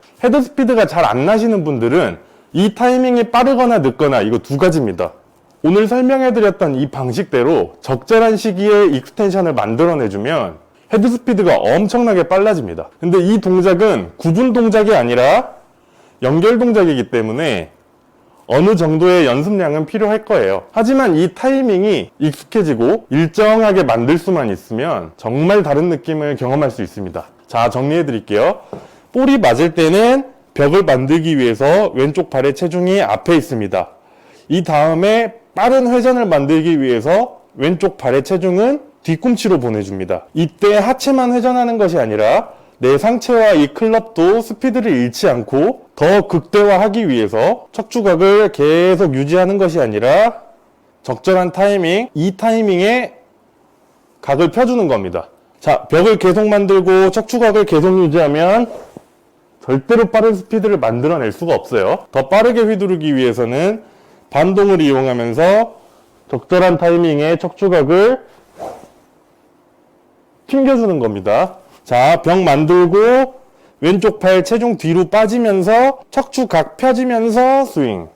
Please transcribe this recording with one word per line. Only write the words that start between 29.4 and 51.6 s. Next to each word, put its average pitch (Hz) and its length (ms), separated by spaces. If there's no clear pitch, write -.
때는 214 500
벽을 156 300
만들기 151 540
위해서 135 560
왼쪽 143 360
발의 139 240
체중이 180 460
앞에 117 360
있습니다. 101 520
이 170 140
다음에 165 720
빠른 247 360
회전을 247 360
만들기 156 540
위해서 135 600
왼쪽 170 420
발의 135 280
체중은 190 580
뒤꿈치로 190 560
보내줍니다. 98 760
이때 202 420
하체만 254 560
회전하는 247 460
것이 175 200
아니라 113 520
내 135 200
상체와 226 540
이 147 160
클럽도 220 760
스피드를 226 500
잃지 120 360
않고 135 580
더 185 300
극대화하기 202 840
위해서 120 640
척추각을 202 800
계속 165 640
유지하는 180 440
것이 175 220
아니라 127 640
적절한 180 500
타이밍, 196 640